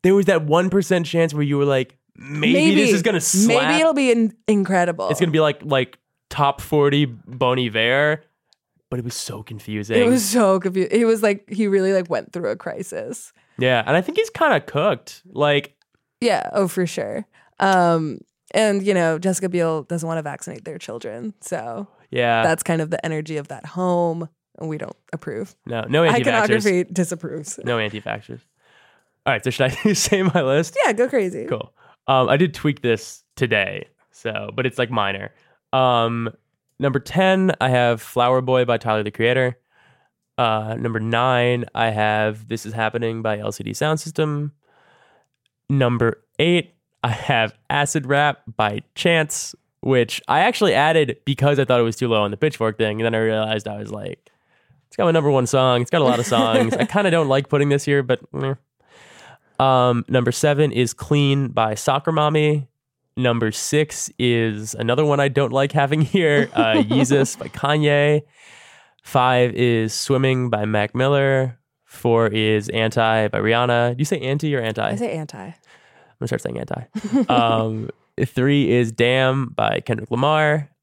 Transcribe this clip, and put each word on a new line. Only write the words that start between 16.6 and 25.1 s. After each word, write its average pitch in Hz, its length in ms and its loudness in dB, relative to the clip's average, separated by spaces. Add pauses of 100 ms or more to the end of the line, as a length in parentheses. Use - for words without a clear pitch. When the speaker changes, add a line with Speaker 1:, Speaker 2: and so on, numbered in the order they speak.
Speaker 2:
for 180 200 -4
sure. 107 380 -8 (340)
Um, 170 600 2 (320)
and, 202 340 0
you 202 100 2
know, 160 240 2
Jessica 190 300 -2
Biel 165 340 -2
doesn't 165 240 -6
wanna 165 160 -6
vaccinate 147 420 -14
their 160 140 -14
children, 117 600 -12
so 120 480 -10 (240)
Speaker 1:
Yeah. 120 320 2
Speaker 2:
that's 165 200 0
kind 165 180 0
of 156 100 -6
the - 140 -6
energy 156 320 -6
of 147 120 -10
that 139 180 -16
home, 170 600 -2 (320)
and 160 100 -8
we 151 100 -6
don't - 160 -10 (160)